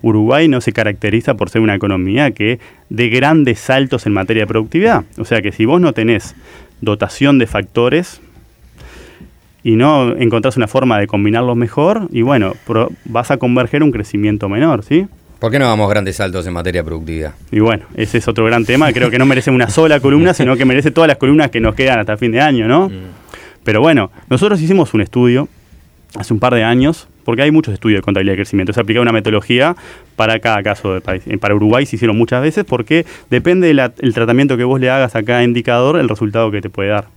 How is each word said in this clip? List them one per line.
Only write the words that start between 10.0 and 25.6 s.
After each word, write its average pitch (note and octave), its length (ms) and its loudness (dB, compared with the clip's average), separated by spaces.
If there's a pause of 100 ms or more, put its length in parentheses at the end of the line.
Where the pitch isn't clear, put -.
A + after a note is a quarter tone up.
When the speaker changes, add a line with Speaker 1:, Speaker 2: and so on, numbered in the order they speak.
Speaker 1:
encontrás B2+ 400 -2
una A2+ 140 -2
forma B2+ 280 0
de G2+ 100 -2
combinarlos A2+ 500 0
mejor, E3 520 -2
y A#2 120 -4
bueno, A2+ 320 0 (120)
pro-, A2+ 240 -2 (140)
vas A#2 280 -4
a C3+ 60 0
converger B2+ 460 0
un D3 80 2
crecimiento G#2 560 -4
menor, A#2 360 -2
¿sí? F3+ 240 0 (320)
Speaker 2:
¿Por A2+ 120 -2
qué C#3 80 0
no C3+ 60 2
damos G#2+ 240 2
grandes G2 260 -2
saltos F#2 320 -6
en F2 60 -8
materia F2 280 -4
de D#2 40 -6
productividad? D#2+ 480 -8 (180)
Speaker 1:
Y G#2 80 0
bueno, A2 240 2 (120)
ese A2 220 -4
es A2+ 120 -2
otro G#2+ 160 0
gran A#2 180 2
tema. B2+ 300 2
Creo B2 180 0
que B2 80 0
no C3 60 4
merece C3+ 260 0
una B2 180 2
sola D#3 300 4
columna, D3 340 4
sino C3 220 2
que B2+ 80 -2
merece C3 280 2
todas E3 180 4
las C3+ 80 2
columnas C#3+ 340 2
que - 80 -2
nos A2 160 0
quedan C3 240 2
hasta G#2+ 160 -2
fin A2+ 160 -2
de A#2+ 80 0
año, C3+ 280 2
¿no? E3 200 2
Speaker 2:
Mm. G2+ 60 -8 (720)
Speaker 1:
Pero A2 160 2
bueno, C#3 300 2 (180)
nosotros F#3 320 0
hicimos D#3+ 320 0
un A2 80 0
estudio B2 480 0 (680)